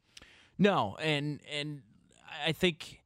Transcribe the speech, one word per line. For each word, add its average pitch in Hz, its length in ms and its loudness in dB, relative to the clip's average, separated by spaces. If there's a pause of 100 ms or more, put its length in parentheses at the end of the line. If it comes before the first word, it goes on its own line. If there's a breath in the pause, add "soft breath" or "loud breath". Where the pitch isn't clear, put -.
(580 loud breath)
No, 156 420 4
and, 147 400 0 (100)
and 147 320 -6 (640)
I 160 80 2
think - 540 -2